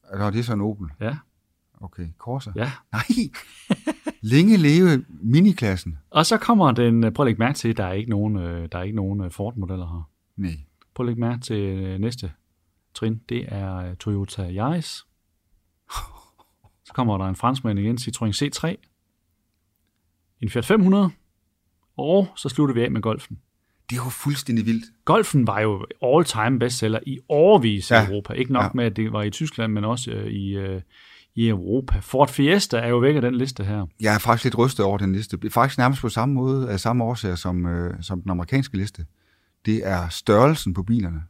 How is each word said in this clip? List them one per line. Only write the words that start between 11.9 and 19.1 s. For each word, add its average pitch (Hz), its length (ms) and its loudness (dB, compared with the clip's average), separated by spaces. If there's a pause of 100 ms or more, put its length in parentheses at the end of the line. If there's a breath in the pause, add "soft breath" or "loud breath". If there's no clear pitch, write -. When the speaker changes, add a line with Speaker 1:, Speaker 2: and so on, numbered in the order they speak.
Speaker 2:
næste 104 320 -6 (600)
trin. 113 360 -4
Det 120 180 -4
er, 98 280 -6
øh, 90 200 -8
Toyota 98 560 -4
Yaris. 135 540 -4 (1800 loud breath)
Så - 80 -20
kommer 110 240 0
der 95 80 -2
en 92 100 -2
franskmand 117 440 0
igen, 110 180 0
Citroën 117 340 -4
C 143 220 -2
tre. - 240 -6 (1600)